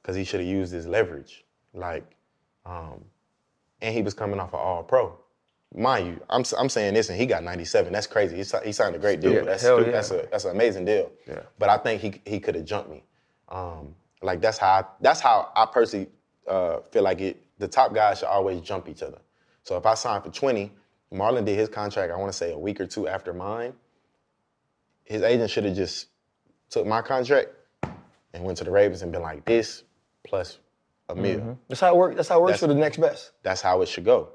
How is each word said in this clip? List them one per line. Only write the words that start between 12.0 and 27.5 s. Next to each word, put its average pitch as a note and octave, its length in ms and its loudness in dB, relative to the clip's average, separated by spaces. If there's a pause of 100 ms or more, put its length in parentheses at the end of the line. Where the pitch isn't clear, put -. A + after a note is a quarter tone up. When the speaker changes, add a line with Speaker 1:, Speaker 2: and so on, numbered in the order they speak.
Speaker 1:
he, G#2 240 -8
he G#2 140 -4
coulda E2+ 220 -4
jumped F#2+ 300 -8
me. D2+ 120 -18 (460)
Um, E2+ 460 -12 (260)
like, F2+ 200 -2
that's A2 180 2
how G2 80 4
I, F#2+ 160 6 (160)
that's D#3 220 4
how A#2+ 340 2
I A2 100 6
personally, A2 420 0 (400)
uh, F2+ 340 -2 (100)
feel A2 100 2
like F#2+ 200 2
it. F#2+ 200 -6 (180)
The G2+ 80 -4
top A#2+ 260 2
guys G#2+ 260 2
should - 80 -4
always F#2+ 340 0
jump F#2 280 -8
each - 140 -12
other. C#2 160 -14 (440)
So F#2 140 -6
if F2 80 -6
I A2+ 80 6
sign A2+ 300 -2
for D#2 80 -12
twenty, G#2+ 400 -2 (420)
Marlon G#2+ 320 0
did G2+ 140 0
his A2 100 0
contract, G2 420 -4
I F2 60 -6
wanna G2 160 -4
say E2+ 200 -6
a D2+ 40 -10
week G2 240 -6
or F#2 60 -4
two F#2+ 200 -6
after F2+ 260 -6
mine. A2 400 -8 (1300)
His G#2+ 180 -4
agent A2+ 300 4
shoulda G#2 220 0
just F#2 340 -6 (640)
took G#2+ 160 -2
my A2 160 0
contract C3 480 2 (840)